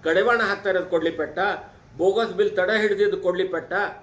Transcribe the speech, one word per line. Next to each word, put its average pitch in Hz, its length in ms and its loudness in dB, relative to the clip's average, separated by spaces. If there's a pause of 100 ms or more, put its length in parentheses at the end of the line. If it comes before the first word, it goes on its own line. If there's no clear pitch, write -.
ಕಡಿವಾಣ 214 380 4
ಹಾಕ್ತಾ 202 280 -2
ಇರೋದು 180 160 0
ಕೊಡ್ಲಿ 165 260 0
ಪೆಟ್ಟ, 156 280 -6 (580)
ಬೋಗಸ್ 196 360 2
ಬಿಲ್ 208 220 0
ತಡೆ 202 260 2
ಹಿಡಿದಿದ್ದು 202 360 2
ಕೊಡ್ಲಿ 180 260 0
ಪೆಟ್ಟ 175 300 -4 (280)